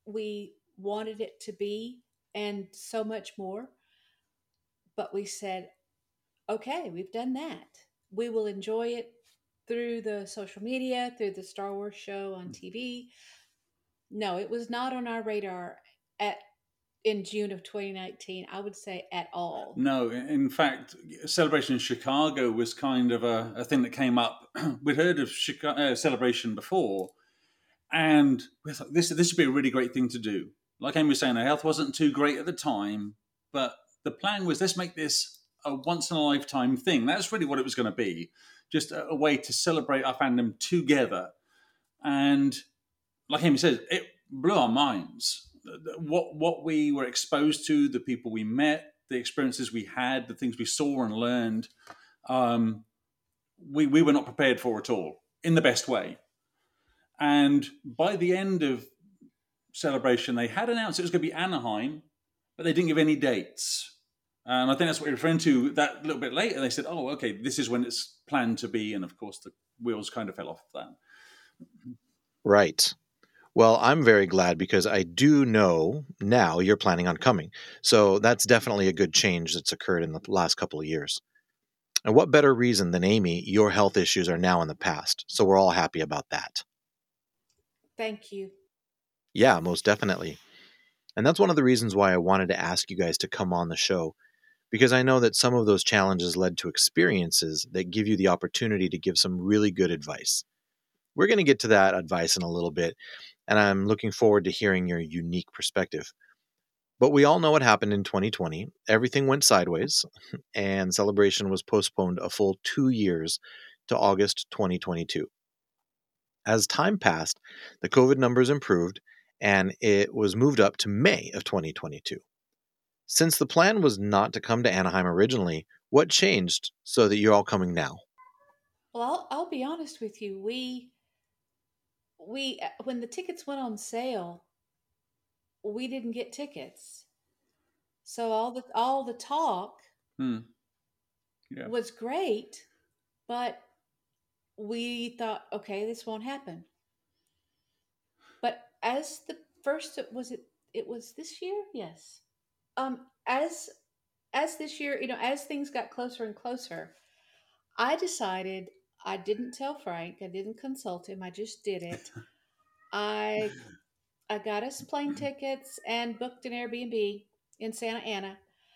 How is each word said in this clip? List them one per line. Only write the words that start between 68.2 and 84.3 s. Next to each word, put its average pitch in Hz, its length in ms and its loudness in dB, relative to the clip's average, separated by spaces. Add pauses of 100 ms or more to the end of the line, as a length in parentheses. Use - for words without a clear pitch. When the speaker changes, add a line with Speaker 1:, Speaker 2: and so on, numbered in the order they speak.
Speaker 2:
planned 117 340 -2
to 117 80 -6
be." 107 280 -4
And 95 80 -6
of 87 120 -14
course, 104 220 -16
the - 140 -20 (280)
wheels 113 300 -6
kind 110 180 -8
of - 80 -12
fell - 140 -10
off - 140 -14 (100)
that. 65 140 -12 (1600)
Speaker 3:
Right. 101 480 4 (640)
Well, 113 260 8
I'm 139 240 4
very 104 220 8
glad 90 320 4
because 92 300 2
I 98 160 2
do 135 420 4
know 104 600 4 (140)
now 101 400 4
you're 98 180 6
planning 87 300 2
on 85 100 0
coming. 92 340 0 (320)
So 101 340 6
that's 113 280 2
definitely 110 420 4
a 92 60 4
good 87 200 2
change 87 400 2
that's - 200 -4
occurred 85 300 -2
in 78 100 -4
the 78 140 -10
last 92 280 2
couple 78 240 -6
of 78 80 -8
years. 76 340 -4 (800)
And 107 120 4
what 139 160 6
better 143 240 8
reason 110 340 2
than, 87 140 0
Amy, 92 420 2
your 104 240 4
health 98 280 2
issues 90 320 2
are 85 80 0